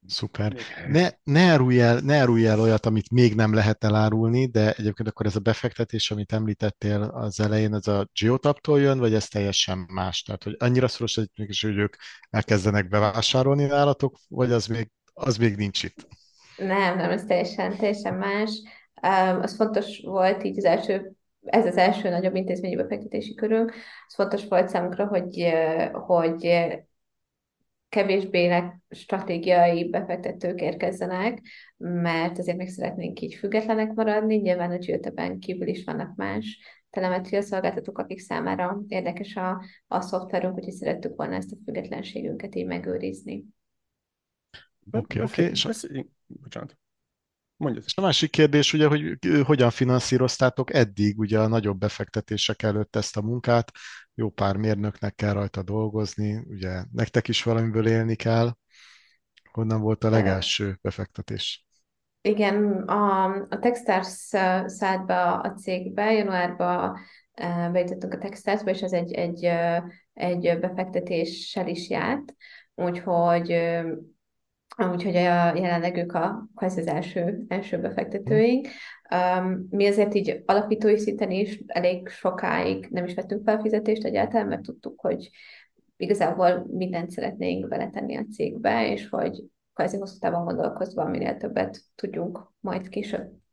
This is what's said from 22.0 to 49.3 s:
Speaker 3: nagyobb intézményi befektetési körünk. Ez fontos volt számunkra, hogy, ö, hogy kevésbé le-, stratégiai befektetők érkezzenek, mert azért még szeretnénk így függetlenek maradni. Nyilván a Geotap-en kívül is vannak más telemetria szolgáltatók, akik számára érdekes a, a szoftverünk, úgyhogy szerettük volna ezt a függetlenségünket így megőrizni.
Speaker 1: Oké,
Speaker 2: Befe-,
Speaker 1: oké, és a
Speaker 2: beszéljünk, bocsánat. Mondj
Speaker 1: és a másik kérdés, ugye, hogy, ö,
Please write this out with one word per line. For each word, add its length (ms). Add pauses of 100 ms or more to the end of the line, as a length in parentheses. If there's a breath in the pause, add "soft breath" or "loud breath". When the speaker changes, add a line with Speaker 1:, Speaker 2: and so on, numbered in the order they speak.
Speaker 3:
nagyobb 260
intézményi 400
befektetési 580
körünk. 400 (340 loud breath)
Ez 80
fontos 320
volt 220
számunkra, 380
hogy, 340
ö, 500
hogy 760 (1200)
kevésbé 580
le-, 420
stratégiai 1000
befektetők 720
érkezzenek, 800 (360 loud breath)
mert 600
azért 200
még 120
szeretnénk 520
így 140
függetlenek 580
maradni. 420
Nyilván 360
a 60
Geotap-en 600
kívül 280
is 160
vannak 320
más 440 (300 loud breath)
telemetria 520
szolgáltatók, 560
akik 220
számára 680
érdekes 480
a, 280 (240 loud breath)
a 140
szoftverünk, 560
úgyhogy 160
szerettük 420
volna 200
ezt 160
a 40 (100)
függetlenségünket 920
így 100
megőrizni. 800 (1500 loud breath)
Speaker 1:
Oké, 280
Speaker 2:
Befe-, 220
Speaker 1:
oké, 100
és 140
a 20
Speaker 2:
beszéljünk, 420 (160)
bocsánat. 520 (800)
Mondj 280
Speaker 1:
és 120
a 40
másik 280
kérdés, 440
ugye, 140
hogy, 380
ö, 180